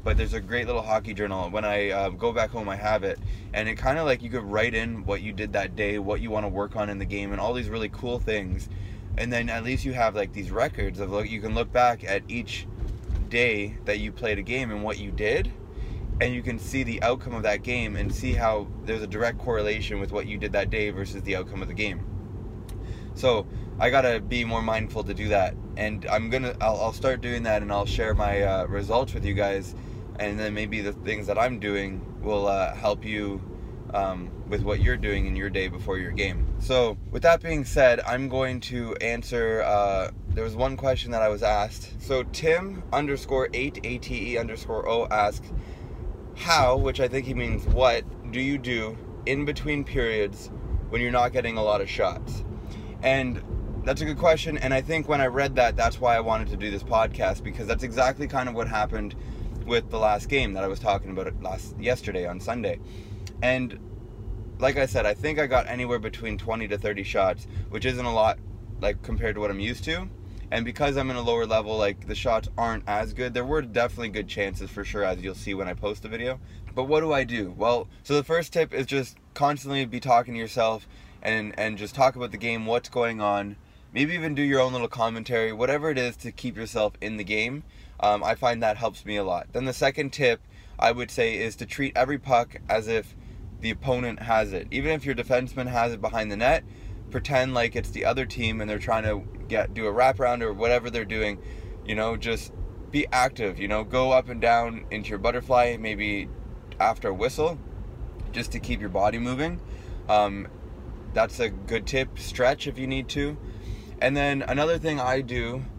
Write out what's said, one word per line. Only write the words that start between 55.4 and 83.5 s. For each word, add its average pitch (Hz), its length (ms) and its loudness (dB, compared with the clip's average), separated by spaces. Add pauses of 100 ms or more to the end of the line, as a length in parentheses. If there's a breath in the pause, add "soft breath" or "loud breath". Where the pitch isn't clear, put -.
that, 123 200 6
that's 117 240 4
why 120 160 6
I 117 60 4
wanted 110 280 2
to 104 80 -2
do 104 140 -2
this 98 120 -4
podcast, 113 600 2
because 110 240 -6
that's 113 160 0
exactly 131 440 2
kind 127 200 -2
of 117 80 -4
what 113 120 -2
happened 107 480 -2 (500 loud breath)
with 117 240 2
the 113 100 -2
last 107 300 4
game 127 240 4
that 95 100 -2
I 98 40 0
was 95 120 -2
talking 98 320 2
about 92 300 -4
last, 92 380 -6
yesterday 104 460 -2
on 90 140 -4
Sunday. 107 400 -2 (600 loud breath)
And 127 380 0 (800)
like 131 180 4
I 139 80 4
said, 120 220 2
I 104 80 4
think 151 240 0
I 147 80 4
got 123 200 4
anywhere 123 300 -2
between 110 400 -4
twenty 113 300 -2
to 101 100 0
thirty 101 260 -2
shots, 95 440 2 (220 loud breath)
which 107 160 -4
isn't 127 200 0
a 117 80 0
lot, 110 240 4 (420)
like, 104 220 0
compared 110 340 0
to 104 60 -4
what 104 80 0
I'm 98 100 -2
used 117 260 -4
to. 175 220 -4 (440 loud breath)
And 117 140 0
because 135 320 0
I'm 135 120 0
in 127 60 -2
a 120 60 -2
lower 117 260 2
level, 110 300 2
like, 101 300 0
the 107 60 -4
shots 110 440 0
aren't 113 280 0
as 110 280 -2
good. 123 200 -4
There 123 120 0
were 151 160 2
definitely 117 480 0
good 101 180 -4
chances 95 420 -4
for 101 140 -8
sure, 101 200 -2
as 92 160 2
you'll 92 140 -6
see 101 200 -6
when 95 160 -4
I 90 40 -4
post 104 300 -6
the 110 60 -10
video. 120 320 -4 (340 loud breath)
But 131 80 0
what 151 160 4
do 156 140 2
I 135 100 4
do? 110 340 -2
Well, 113 300 4 (160 loud breath)
so 143 120 0
the 143 80 4
first 165 280 0
tip 160 220 2
is 131 120 0
just 135 320 -2 (160)
constantly 139 520 0
be 117 160 -6
talking 120 320 4
to 117 60 -4
yourself 113 480 0 (360 loud breath)
and, 107 340 -2
and 107 200 -2
just 101 180 -8
talk 131 220 6
about 120 140 -6
the - 60 -10
game, 113 280 -2
what's 117 240 2
going 117 320 0
on. 101 340 2 (380 soft breath)